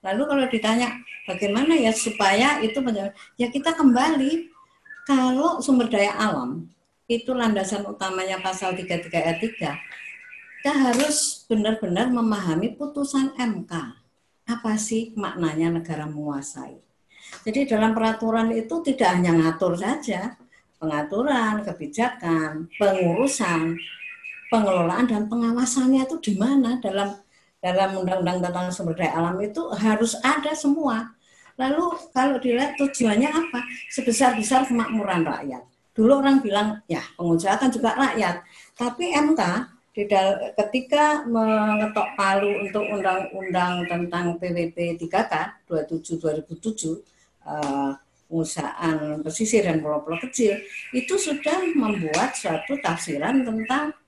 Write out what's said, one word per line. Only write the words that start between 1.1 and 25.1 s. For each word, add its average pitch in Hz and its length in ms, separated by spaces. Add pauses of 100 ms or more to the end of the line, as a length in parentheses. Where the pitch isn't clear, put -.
"Bagaimana 208 480
ya 240 160
supaya 220 720
itu 220 160
menjadi" 214 320 (300)
Ya 240 100
kita 311 240
kembali, 294 800 (560)
kalau 262 500
sumber 254 320
daya 202 240
alam 165 540 (400)
itu 233 240
landasan 202 560
utamanya 190 500
pasal 185 400
tiga 175 240
tiga - 160
ayat 160 240
tiga, 170 320 (840)
kita 277 160
harus 269 760
benar-benar 220 640
memahami 208 640
putusan 277 640
M 214 260
K. 143 320 (480)
Apa 226 320
sih 226 400
maknanya 165 640
negara 156 240
menguasai? 139 720 (640)
Jadi 254 240
dalam 220 300
peraturan 226 580
itu 226 320
tidak 214 320
hanya 175 160
ngatur 165 400
saja, 214 640 (400)
pengaturan, 214 880
kebijakan, 165 1080
pengurusan, 185 1000 (760)
pengelolaan, 190 560
dan 214 200